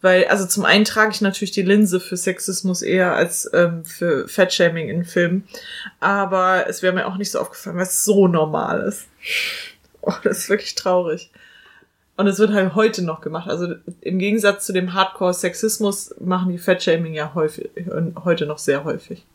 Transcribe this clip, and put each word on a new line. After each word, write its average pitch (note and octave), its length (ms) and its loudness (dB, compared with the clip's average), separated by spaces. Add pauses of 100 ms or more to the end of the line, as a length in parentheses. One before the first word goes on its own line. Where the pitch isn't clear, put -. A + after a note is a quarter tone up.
Weil, F#3 240 6
also G3 200 0
zum G3 180 -2
einen G#3 200 6
trage A3 280 2
ich - 80 -6
natürlich G3 300 0
die G3+ 120 -2
Linse F#3+ 360 4
für F3+ 180 -6
Sexismus F#3 680 -4
eher F3+ 320 2
als, - 400 -2
ähm, E3+ 300 2
für D#3+ 440 -2
Fettshaming E3+ 600 2
in F3 160 -2
Filmen. F3 440 0 (500)
Aber F#3 680 2
es - 140 -6
wäre F#3 120 4
mir F#3 140 -2
auch F#3 80 -6
nicht G3 160 -4
so - 80 -2
aufgefallen, - 360 -8
weil F#3 100 -2
es - 180 -2
so G3 240 6
normal D#3 540 0
ist. - 240 -6 (960)
Oh, F3+ 100 -2 (100)
das - 160 0
ist - 120 -6
wirklich - 260 -2
traurig. F3+ 540 0 (840)
Und - 120 2
es F#3+ 100 0
wird G#3 140 4
halt F#3 240 2
heute G#3+ 260 2
noch E3 180 -4
gemacht. D#3+ 300 -8
Also F3 240 -4 (280)
im F#3 180 -2
Gegensatz G3+ 460 2
zu G3+ 60 -6
dem F3+ 220 0
Hardcore-Sexismus G3 1300 -2
machen F3+ 320 0
die F3 60 -6
Fettshaming E3 560 0
ja D3+ 200 -6
häufig, D#3 340 -4 (560)
heute E3 220 0
noch D3+ 120 -8
sehr C#3+ 260 0
häufig. - 400 -8 (100)